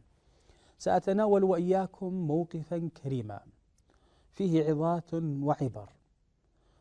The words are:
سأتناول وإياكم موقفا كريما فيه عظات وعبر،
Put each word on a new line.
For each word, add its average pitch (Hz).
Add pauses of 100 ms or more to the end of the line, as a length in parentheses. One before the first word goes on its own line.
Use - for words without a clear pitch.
(760)
سأتناول 196
وإياكم 185
موقفا 170 (140)
كريما 113 (920)
فيه 160
عظات 160
وعبر، 143 (920)